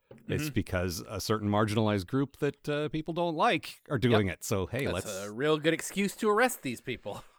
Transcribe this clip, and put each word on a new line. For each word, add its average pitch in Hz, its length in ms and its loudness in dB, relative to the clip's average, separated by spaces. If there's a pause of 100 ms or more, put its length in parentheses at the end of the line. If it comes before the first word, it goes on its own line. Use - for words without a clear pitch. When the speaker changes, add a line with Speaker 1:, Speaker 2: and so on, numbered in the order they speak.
(260)
Speaker 1:
It's 143 180 -2
Speaker 2:
Mm-hmm. 151 100 -6
Speaker 1:
because 92 520 -2
a 101 140 -8
certain 104 300 0
marginalized 104 560 2
group 135 320 -2
that, - 300 -4
uh, 147 200 -2
people 160 240 -6
don't 170 240 -2
like 196 540 0
are 120 80 0
doing 107 300 4
Speaker 2:
Yep. 82 100 -6
Speaker 1:
it. - 60 -12
So, 95 220 0
hey, 131 200 -4
Speaker 2:
That's 92 200 -2
Speaker 1:
let's 101 100 -8 (100)
Speaker 2:
a 104 60 -10
real 151 260 2
good 160 160 2
excuse 190 420 -2
to 214 140 2
arrest 240 320 4
these 120 180 -6
people. 101 440 -8 (140)